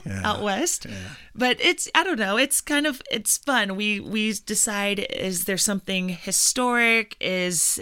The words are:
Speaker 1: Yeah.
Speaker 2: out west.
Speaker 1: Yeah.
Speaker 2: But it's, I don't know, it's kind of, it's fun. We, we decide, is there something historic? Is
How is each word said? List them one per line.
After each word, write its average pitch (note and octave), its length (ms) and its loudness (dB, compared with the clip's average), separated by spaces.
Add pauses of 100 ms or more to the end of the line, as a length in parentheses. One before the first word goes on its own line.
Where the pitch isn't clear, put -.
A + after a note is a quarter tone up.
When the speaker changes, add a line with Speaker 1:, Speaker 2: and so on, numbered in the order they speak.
Speaker 1:
Yeah. G3 180 -4
Speaker 2:
out G#3+ 180 0
west. G#3 460 -2
Speaker 1:
Yeah. G#3+ 60 -10 (400)
Speaker 2:
But B3 260 2
it's, - 340 2
I E4 100 4
don't F4 140 0
know, G3+ 180 0
it's C4 240 2
kind D4 260 0
of, C4+ 140 -2 (100)
it's - 280 0
fun. G#3 380 0
We, G#3 240 0
we G#3+ 340 0
decide, G3+ 640 0 (120)
is F#3 360 -2
there F#3+ 120 0
something F#3+ 520 0
historic? A3+ 1120 2
Is F3+ 600 0